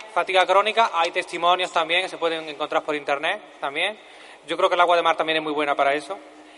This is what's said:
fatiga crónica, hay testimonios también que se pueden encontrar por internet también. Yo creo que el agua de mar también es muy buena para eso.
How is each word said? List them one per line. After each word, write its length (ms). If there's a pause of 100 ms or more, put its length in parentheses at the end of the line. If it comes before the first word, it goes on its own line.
(140)
fatiga 320
crónica, 480
hay 160
testimonios 600
también 320
que 60
se 100
pueden 280
encontrar 360
por 100
internet 480 (180)
también. 380 (500)
Yo 80
creo 140
que 60
el 60
agua 140
de 60
mar 160
también 200
es 60
muy 80
buena 220
para 220
eso. 240 (380)